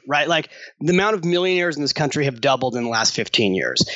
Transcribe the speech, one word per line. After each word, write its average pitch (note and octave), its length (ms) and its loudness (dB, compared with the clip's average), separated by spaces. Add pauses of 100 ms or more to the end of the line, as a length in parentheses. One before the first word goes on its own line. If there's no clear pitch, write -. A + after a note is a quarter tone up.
right? D3 200 0
Like, D#3+ 220 0 (300)
the D#3+ 140 0
amount G3+ 220 2
of E3+ 100 -2
millionaires F3 500 0
in D3 60 -4
this C#3 100 -2
country D3+ 340 0
have B2+ 140 -2
doubled B2+ 360 2
in A#2+ 80 -2
the A#2 60 -2
last A2+ 260 0
fifteen G#2 400 0
years. C2 280 0 (120)